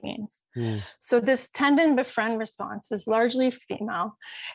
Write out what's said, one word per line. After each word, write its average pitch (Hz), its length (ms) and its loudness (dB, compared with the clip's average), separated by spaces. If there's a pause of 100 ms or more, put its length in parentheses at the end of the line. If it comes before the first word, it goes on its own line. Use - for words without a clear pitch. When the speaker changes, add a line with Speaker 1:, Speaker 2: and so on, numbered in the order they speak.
Speaker 1:
means. - 340 -10 (120)
Speaker 2:
Hmm. 113 240 -2 (220)
Speaker 1:
So - 180 2
this 254 300 2
tend 285 320 4
and 311 160 6
befriend 226 420 0
response 208 540 -10
is 208 240 -4
largely 247 340 4
female, - 680 -6 (380)